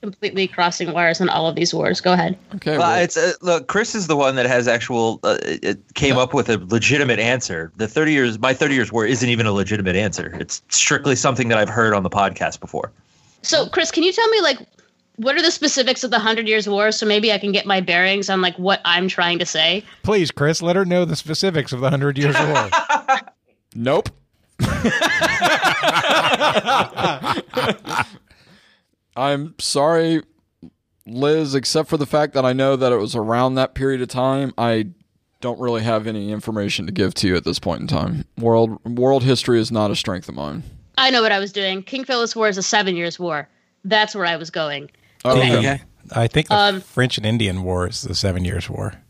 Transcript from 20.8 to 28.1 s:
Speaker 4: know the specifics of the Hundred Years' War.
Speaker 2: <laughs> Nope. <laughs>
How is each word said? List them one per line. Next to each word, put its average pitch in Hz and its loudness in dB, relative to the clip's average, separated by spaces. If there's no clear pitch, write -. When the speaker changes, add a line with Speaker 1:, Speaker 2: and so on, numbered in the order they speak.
Speaker 4:
know 180 2
the 165 -4
specifics 156 -2
of 127 -6
the 131 2
Hundred 139 0
Years' 143 2
War. 151 0
Speaker 2:
<laughs> - -2
Nope. 131 0
<laughs> - 0